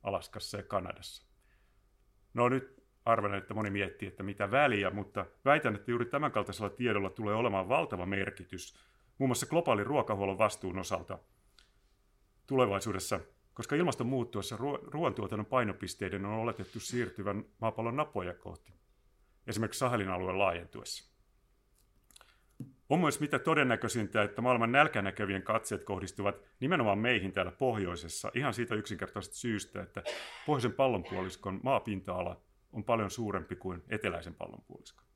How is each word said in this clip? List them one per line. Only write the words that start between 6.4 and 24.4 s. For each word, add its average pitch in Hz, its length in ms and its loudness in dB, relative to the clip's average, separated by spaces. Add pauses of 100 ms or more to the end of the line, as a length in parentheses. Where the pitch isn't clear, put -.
tiedolla 101 400 0
tulee 107 260 -2
olemaan 101 340 2
valtava 113 360 0
merkitys 95 720 -4 (400)
muun 135 120 2
muassa 123 160 2
globaalin 127 400 4
ruokahuollon 101 520 0
vastuun 95 420 2
osalta 90 400 -4 (1300)
tulevaisuudessa, 101 720 2 (340)
koska - 220 -4
ilmaston 147 320 2
muuttuessa 117 500 -4
ruo-, 135 220 -4 (120)
ruoantuotannon 110 540 -2
painopisteiden 98 800 -2
on 104 80 -2
oletettu 110 460 -4
siirtyvän 104 680 -4 (160)
maapallon 113 340 -2
napoja 98 380 -2
kohti, - 400 -14 (760)
esimerkiksi 107 320 -2
Sahelin 120 300 2
alueen 92 300 0
laajentuessa. 87 800 -2 (1700)
On 160 100 6
myös 147 200 4
mitä 147 200 2
todennäköisintä, 120 840 2
että 101 180 -2